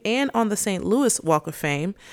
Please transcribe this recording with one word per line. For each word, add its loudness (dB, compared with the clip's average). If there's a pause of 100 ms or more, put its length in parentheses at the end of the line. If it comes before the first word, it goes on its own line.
and 0
on 2
the -2
Saint -2
Louis 2
Walk 0
of -8
Fame. -2 (180)